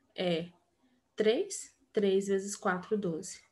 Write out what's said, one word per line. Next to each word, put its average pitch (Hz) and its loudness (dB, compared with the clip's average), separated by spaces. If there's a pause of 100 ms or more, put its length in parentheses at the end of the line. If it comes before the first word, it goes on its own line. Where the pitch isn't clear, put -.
(160)
é 175 -2 (680)
três. 220 0 (180)
Três 196 4
vezes 196 0
quatro, 185 -2
doze. 180 -4 (120)